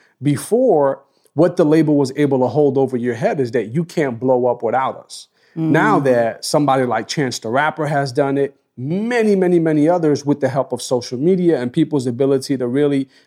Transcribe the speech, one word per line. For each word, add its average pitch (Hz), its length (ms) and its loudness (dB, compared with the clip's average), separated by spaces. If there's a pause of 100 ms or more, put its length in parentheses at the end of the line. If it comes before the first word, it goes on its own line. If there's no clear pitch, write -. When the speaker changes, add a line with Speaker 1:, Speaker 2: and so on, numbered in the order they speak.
(220)
Speaker 1:
before, 147 840 0 (300)
what 165 240 2
the 180 80 4
label 156 300 4
was 135 200 2
able 139 240 2
to 127 80 2
hold 135 300 2
over 127 180 0
your 120 200 -2
head 170 240 -2
is 120 120 -2
that 113 220 -2
you 170 120 -2
can't 135 340 -4
blow 127 260 2
up 120 160 0
without 117 360 -2
us. - 320 -20 (260)
Speaker 2:
Mm. 160 160 -4
Speaker 1:
Now 180 280 2
that 120 460 0
somebody 139 380 2
like 113 240 -4
Chance 131 320 -4
the 113 100 -8
Rapper 151 380 -2
has 143 240 -2
done 139 260 0
it, 139 180 -2 (220)
many, 208 580 0
many, 180 240 2
many 156 300 2
others 156 360 0
with 143 160 0
the 131 80 0
help 127 240 -4
of 120 80 -6
social 123 360 -4
media 170 440 2
and 123 120 -4
people's 151 320 0
ability 135 520 0
to 123 100 -4
really 139 400 0 (200)